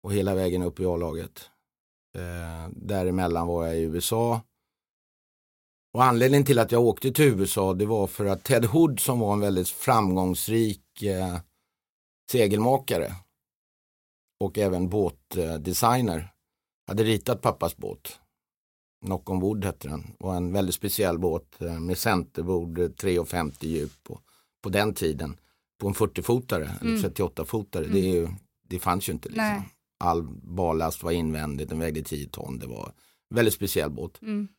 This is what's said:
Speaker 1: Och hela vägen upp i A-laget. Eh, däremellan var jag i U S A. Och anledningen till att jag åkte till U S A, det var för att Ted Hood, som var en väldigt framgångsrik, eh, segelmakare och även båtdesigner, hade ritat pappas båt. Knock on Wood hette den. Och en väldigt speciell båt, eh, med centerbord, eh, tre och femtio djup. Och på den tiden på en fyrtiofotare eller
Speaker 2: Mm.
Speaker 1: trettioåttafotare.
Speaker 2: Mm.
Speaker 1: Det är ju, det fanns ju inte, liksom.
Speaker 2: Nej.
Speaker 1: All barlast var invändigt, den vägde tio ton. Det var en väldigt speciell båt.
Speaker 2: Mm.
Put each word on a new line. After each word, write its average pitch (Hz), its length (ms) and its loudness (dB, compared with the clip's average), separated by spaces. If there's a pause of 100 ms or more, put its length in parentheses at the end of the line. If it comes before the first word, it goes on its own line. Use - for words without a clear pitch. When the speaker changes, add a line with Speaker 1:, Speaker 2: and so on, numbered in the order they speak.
Speaker 1:
Och 101 100 -4
hela 98 220 2
vägen 90 280 0
upp 87 180 -4
i 92 60 0
A-laget. 85 640 -4 (680)
Eh, 85 540 -8
däremellan 90 720 0
var 85 200 -2
jag 82 120 -2
i - 20 0
U 80 180 -2
S - 140 -2
A. 113 280 0 (1500)
Och 123 100 6
anledningen 131 420 6
till 131 120 6
att 113 140 4
jag 117 100 6
åkte 120 300 4
till 151 120 6
U 107 200 6
S 92 140 -2
A, 95 160 2
det 101 120 2
var 104 200 2
för - 200 -4
att 98 180 0
Ted 120 200 4
Hood, 143 360 4
som 123 200 0
var 104 120 2
en 104 80 2
väldigt 95 280 2
framgångsrik, 101 1300 0
eh, 92 360 -2 (920)
segelmakare 110 840 2 (1300)
och 98 180 -2
även 92 300 2
båtdesigner, 90 1400 0 (540)
hade 107 180 0
ritat 110 380 0
pappas - 340 0
båt. - 440 -12 (840)
Knock 95 240 -4
on 92 100 0
Wood 98 240 0
hette 82 240 -6
den. - 300 -10
Och 92 160 -4
en 90 180 -2
väldigt 95 220 0
speciell 95 440 -2
båt, 87 440 -2
eh, 82 180 -6
med 87 180 -2
centerbord, 87 800 -2
eh, 87 100 2
tre 90 300 0
och 82 100 -2
femtio 78 400 -4
djup. 73 420 -6
Och - 120 -14 (400)
på 104 60 -8
den 101 260 0
tiden 78 460 -4 (380)
på 101 100 -2
en 101 60 0
fyrtiofotare 110 680 0 (160)
eller 226 100 -2
Speaker 2:
Mm. 220 120 -2
Speaker 1:
trettioåttafotare. 92 840 -4
Speaker 2:
Mm. 85 100 -2
Speaker 1:
Det 98 60 4
är 92 140 2
ju, 85 140 2 (340)
det 90 160 -8
fanns 95 300 0
ju - 40 -4
inte, - 160 -8
liksom. 220 160 -2
Speaker 2:
Nej. 104 240 -4 (320)
Speaker 1:
All 85 220 2 (200)
barlast 80 600 -2
var 85 100 -4
invändigt, 78 560 -2
den 80 100 -6
vägde 80 240 -4
tio 71 260 -8
ton. - 300 -10
Det - 80 -10
var 60 200 -10 (440)
en - 60 -8
väldigt 110 180 6
speciell 87 360 0
båt. 76 320 -10
Speaker 2:
Mm. 208 260 -4 (100)